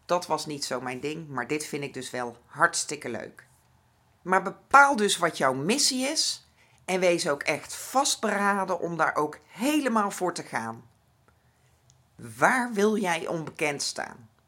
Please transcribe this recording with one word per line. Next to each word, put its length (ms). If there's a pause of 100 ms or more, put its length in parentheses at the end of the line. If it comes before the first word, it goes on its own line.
dat 200
was 200
niet 180
zo 160
mijn 200
ding. 280
Maar 180
dit 200
vind 180
ik 100
dus 160
wel 260 (100)
hartstikke 640
leuk. 380 (760)
Maar 200
bepaal 540
dus 200
wat 220
jouw 160
missie 540
is 400 (360)
en 160
wees 280
ook 140
echt 320
vastberaden 1040
om 160
daar 180
ook 320
helemaal 640
voor 240
te 80
gaan. 480 (1500)
Waar 340
wil 240
jij 300
onbekend 560
staan? 460 (200)